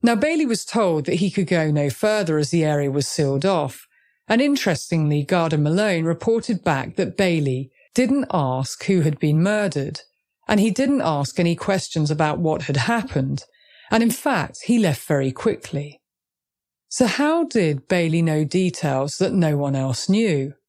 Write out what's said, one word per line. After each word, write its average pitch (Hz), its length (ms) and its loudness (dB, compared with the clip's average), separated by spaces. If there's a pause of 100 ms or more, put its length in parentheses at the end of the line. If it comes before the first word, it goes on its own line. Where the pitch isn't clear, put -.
Now, 233 140 4
Bailey 302 300 0
was 226 180 -2
told 175 420 0
that 170 100 -2
he 180 160 0
could 180 160 -2
go 160 220 2
no 147 200 2
further 196 480 0
as 147 120 0
the 170 140 2
area 147 280 0
was 139 160 -2
sealed 139 380 0
off, 160 420 -2 (420)
and 226 120 4
interestingly, 165 840 0
Garda 165 340 0
Malone 165 480 2
reported 208 580 -2
back 170 320 -2
that 185 220 -4
Bailey 147 540 0 (240)
didn't 262 360 2
ask 135 540 -2
who 190 160 2
had 151 180 0
been 156 220 2
murdered, 180 600 -2 (460)
and 214 120 4
he 214 120 4
didn't 269 300 0
ask 143 380 -2
any 170 160 2
questions 165 560 -2
about 151 280 0
what 160 240 0
had 143 140 -2
happened, 139 680 -2 (480)
and 226 120 2
in 233 80 2
fact, 226 540 -2
he 247 120 2
left 175 280 0
very 135 260 0
quickly. - 680 -4 (880)
So - 200 2
how 302 380 0
did 165 420 0
Bailey 170 340 2
know 156 240 2
details 143 720 -2
that 190 160 0
no 156 240 2
one 139 180 -2
else 135 320 -2
knew? 180 460 0 (160)